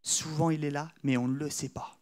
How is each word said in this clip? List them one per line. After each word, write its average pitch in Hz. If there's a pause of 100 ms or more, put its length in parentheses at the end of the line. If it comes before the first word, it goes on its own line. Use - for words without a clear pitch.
Souvent, 160
il 151
est 143
là, 147 (120)
mais 135
on 123
ne 131
le 147
sait 139
pas. -